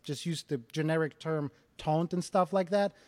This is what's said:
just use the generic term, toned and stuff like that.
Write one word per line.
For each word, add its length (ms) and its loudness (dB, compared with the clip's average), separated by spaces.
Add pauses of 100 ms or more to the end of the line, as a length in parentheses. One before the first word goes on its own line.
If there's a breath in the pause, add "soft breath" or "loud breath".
just 240 -6
use 160 -4
the 160 -4 (140)
generic 460 0
term, 320 -4 (280 soft breath)
toned 340 0
and 100 0
stuff 300 2
like 160 2
that. 240 2 (160 soft breath)